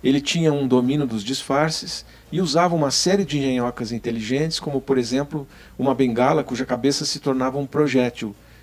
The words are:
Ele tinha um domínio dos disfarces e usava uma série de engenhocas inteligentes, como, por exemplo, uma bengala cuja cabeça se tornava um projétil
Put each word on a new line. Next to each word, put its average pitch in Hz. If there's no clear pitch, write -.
Ele 135
tinha 160
um 139
domínio 127
dos 110
disfarces 151
e 160
usava 170
uma 143
série 196
de 147
engenhocas 123
inteligentes, 120
como, 139
por 131
exemplo, 139
uma 135
bengala 127
cuja 127
cabeça 127
se -
tornava 131
um 143
projétil 123